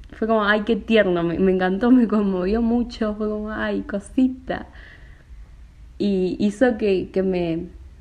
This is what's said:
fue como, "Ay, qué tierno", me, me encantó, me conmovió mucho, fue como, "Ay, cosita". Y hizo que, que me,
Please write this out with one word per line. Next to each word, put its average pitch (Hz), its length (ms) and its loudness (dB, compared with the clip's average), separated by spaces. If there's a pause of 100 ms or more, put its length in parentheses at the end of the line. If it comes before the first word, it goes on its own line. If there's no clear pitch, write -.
(140)
fue 226 140 -4
como, 220 180 2
"Ay, 214 160 2
qué 220 140 0
tierno", 196 480 2
me, 165 160 -2
me 190 120 4
encantó, 190 400 2
me 247 160 8
conmovió 202 540 0
mucho, 226 540 -2
fue 214 140 -4
como, 214 220 -6
"Ay, 214 300 -4
cosita". - 840 -4 (1300)
Y 190 420 -2
hizo 214 380 2
que, 196 340 0
que 190 120 0
me, 175 440 -2 (340)